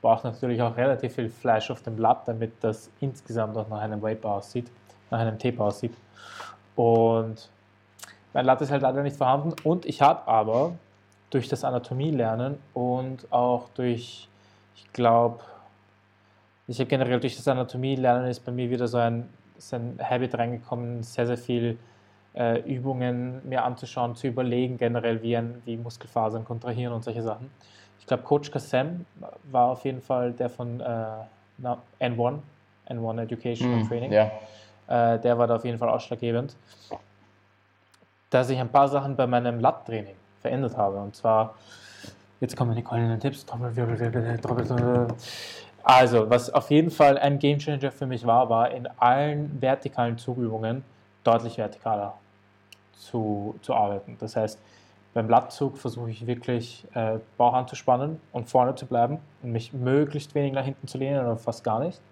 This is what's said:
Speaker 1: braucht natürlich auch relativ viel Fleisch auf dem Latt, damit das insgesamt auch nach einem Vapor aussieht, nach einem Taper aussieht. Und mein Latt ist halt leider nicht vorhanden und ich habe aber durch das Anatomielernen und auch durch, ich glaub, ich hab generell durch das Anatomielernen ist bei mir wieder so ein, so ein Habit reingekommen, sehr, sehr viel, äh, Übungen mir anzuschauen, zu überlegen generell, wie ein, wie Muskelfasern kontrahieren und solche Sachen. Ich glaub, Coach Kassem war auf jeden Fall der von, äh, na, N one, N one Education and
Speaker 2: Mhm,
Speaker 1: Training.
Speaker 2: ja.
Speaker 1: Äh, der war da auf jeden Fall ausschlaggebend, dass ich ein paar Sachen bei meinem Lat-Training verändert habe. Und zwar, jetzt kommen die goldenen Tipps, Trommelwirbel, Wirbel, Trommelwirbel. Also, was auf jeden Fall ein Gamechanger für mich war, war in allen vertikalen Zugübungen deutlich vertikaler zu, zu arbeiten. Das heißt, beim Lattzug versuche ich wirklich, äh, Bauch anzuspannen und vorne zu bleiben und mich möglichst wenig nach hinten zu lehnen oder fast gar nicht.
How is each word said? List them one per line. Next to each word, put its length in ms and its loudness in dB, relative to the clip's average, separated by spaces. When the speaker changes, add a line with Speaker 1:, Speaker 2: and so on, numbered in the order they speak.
Speaker 1:
braucht 240 2
natürlich 380 -2
auch 140 0
relativ 380 0
viel 140 -4
Fleisch 420 0
auf 120 -8
dem 160 -8
Latt, 280 2
damit 260 -4
das 260 -2
insgesamt 560 -4
auch 120 -6
nach 120 -6
einem 220 -4
Vapor 340 -2
aussieht, 320 -8
nach 100 -2
einem 180 -2
Taper 280 -2
aussieht. 280 -4
Und 760 2
mein 140 0
Latt 160 6
ist 100 -2
halt 100 2
leider 200 2
nicht 140 -4
vorhanden 460 2
und 240 0
ich 160 0
habe 240 6
aber 460 2
durch 180 -2
das 160 -4
Anatomielernen 920 -2
und 580 -4
auch 420 2
durch, 540 -4
ich 180 -20
glaub, 500 4
ich 140 -8
hab 80 0
generell 320 2
durch 160 -4
das 100 -6
Anatomielernen 840 0
ist 140 -6
bei 80 -8
mir 180 -2
wieder 180 0
so 100 -2
ein, 300 0
so 180 -10
ein 260 -8
Habit 340 -2
reingekommen, 680 -4
sehr, 240 -2
sehr 120 -2
viel, 400 -2
äh, 260 0
Übungen 840 -4
mir 180 -2
anzuschauen, 520 -4
zu 100 -6
überlegen 520 -2
generell, 440 0
wie 140 0
ein, 300 -4
wie 100 -6
Muskelfasern 680 -4
kontrahieren 500 -6
und 100 -8
solche 180 -6
Sachen. 280 -8
Ich 60 -20
glaub, 180 -2
Coach 260 0
Kassem 540 -4
war 180 4
auf 160 -4
jeden 160 -4
Fall 320 -2
der 160 -4
von, 320 -8
äh, 40 -8
na, 200 -6
N 200 -2
one, 200 0
N 140 -8
one 220 -4
Education 520 -2
and 100 2
Speaker 2:
Mhm, 40 -4
Speaker 1:
Training. 240 -4
Speaker 2:
ja. 180 6
Speaker 1:
Äh, 320 4
der 180 2
war 80 4
da 100 2
auf 80 -4
jeden 140 -4
Fall 120 0
ausschlaggebend, 680 -2
dass 200 4
ich 80 0
ein 120 -4
paar 180 6
Sachen 280 -2
bei 100 4
meinem 340 2
Lat-Training 560 -2
verändert 360 -2
habe. 220 0
Und 160 -8
zwar, 400 2
jetzt 160 -4
kommen 180 0
die 80 -4
goldenen 380 0
Tipps, 240 -6
Trommelwirbel, 560 -4
Wirbel, 380 -2
Trommelwirbel. 680 0
Also, 460 8
was 200 4
auf 200 0
jeden 200 6
Fall 280 6
ein 200 2
Gamechanger 540 0
für 140 -8
mich 200 -6
war, 220 6
war 220 4
in 180 -8
allen 640 2
vertikalen 560 0
Zugübungen 680 -4
deutlich 340 4
vertikaler 560 -4
zu, 640 -6
zu 120 -4
arbeiten. 460 -2
Das 160 -8
heißt, 240 -2
beim 140 0
Lattzug 480 2
versuche 340 -8
ich 160 -10
wirklich, 680 -4
äh, 240 -2
Bauch 160 4
anzuspannen 680 0
und 160 -8
vorne 280 4
zu 100 -12
bleiben 320 2
und 100 -6
mich 200 -4
möglichst 600 0
wenig 180 0
nach 120 -2
hinten 220 -8
zu 120 -8
lehnen 220 0
oder 160 0
fast 280 -6
gar 160 0
nicht. 200 -6